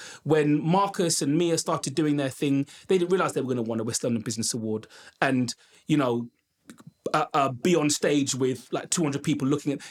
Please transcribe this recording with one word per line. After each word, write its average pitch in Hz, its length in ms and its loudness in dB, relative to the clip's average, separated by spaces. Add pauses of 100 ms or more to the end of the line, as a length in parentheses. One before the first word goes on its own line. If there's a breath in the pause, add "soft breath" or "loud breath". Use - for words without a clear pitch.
(240 loud breath)
When 147 360 4
Marcus 180 600 2
and 147 160 0
Mia 170 200 2
started 151 360 -4
doing 151 220 2
their 139 140 -2
thing, 139 360 0 (220 loud breath)
they 190 100 4
didn't 175 140 -2
realize 180 200 2
they 139 100 -2
were 127 60 -4
gonna 123 140 -2
win 113 180 -4
a 110 40 -4
West 113 180 -4
London 117 200 0
Business 113 320 -4
Award 110 340 -4 (320 loud breath)
and, 127 340 0 (320 soft breath)
you 151 100 2
know, 120 320 0 (840)
uh, 156 180 2
uh, 139 160 2
be 147 280 2
on 147 140 2
stage 147 440 0
with, 127 380 -2
like, - 180 -6
two 180 120 0
hundred 139 200 -2
people 139 240 0
looking 143 260 0
at, 143 80 -6 (100)